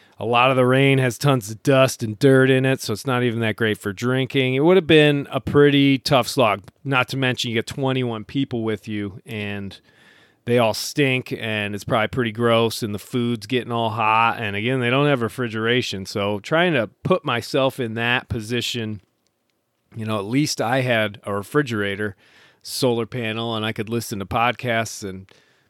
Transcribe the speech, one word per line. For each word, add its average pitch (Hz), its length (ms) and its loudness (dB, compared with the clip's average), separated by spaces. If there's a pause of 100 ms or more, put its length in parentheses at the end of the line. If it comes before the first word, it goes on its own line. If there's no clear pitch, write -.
(180)
A 101 60 -8
lot 120 260 4
of 131 60 0
the 127 80 4
rain 135 340 4
has 127 200 0
tons 127 320 0
of 110 140 -14
dust 131 380 4
and 107 160 -6
dirt 131 300 6
in 131 160 2
it, 131 160 0
so 113 140 -6
it's - 120 -8
not 123 180 0
even 117 160 -2
that 110 160 -2
great 107 200 0
for 104 160 -6
drinking. 127 640 0
It 135 60 0
would 170 160 6
have 180 100 2
been 147 440 6
a 139 100 -6
pretty 139 580 4
tough 127 300 2
slog, 104 340 0 (200)
not 135 260 0
to 135 100 -8
mention 127 320 -2
you 113 60 -4
get 113 100 -2
twenty-one 131 580 -4
people 127 380 -4
with 110 260 -6
you, 104 380 -8
and 101 520 -10 (680)
they 120 120 2
all 113 160 4
stink, 131 580 -2
and 104 420 -4
it's 101 100 -10
probably 110 240 0
pretty 120 220 -2
gross, 117 520 2
and 104 120 -6
the 101 40 -8
food's 120 480 -4
getting 120 260 -4
all 113 180 0
hot. 110 480 2
And 104 160 -4
again, 117 240 -2
they 120 120 0
don't 139 160 2
have 135 160 2
refrigeration, 113 840 -2
so 104 320 -2
trying 165 360 0
to 110 140 0 (140)
put - 220 0
myself 135 560 -2
in 113 140 -6
that 120 340 -2
position, 117 720 -6 (960)
you 110 80 -8
know, 110 140 -4
at 98 80 -6
least 139 340 -2
I 127 220 0
had 110 420 0
a 104 100 -4
refrigerator, 104 800 -4 (480)
solar 117 440 -2
panel, 113 500 -6
and 107 100 -4
I 110 60 -2
could 107 160 -8
listen 113 320 -6
to 98 60 -8
podcasts 117 760 -2
and 95 240 -12 (440)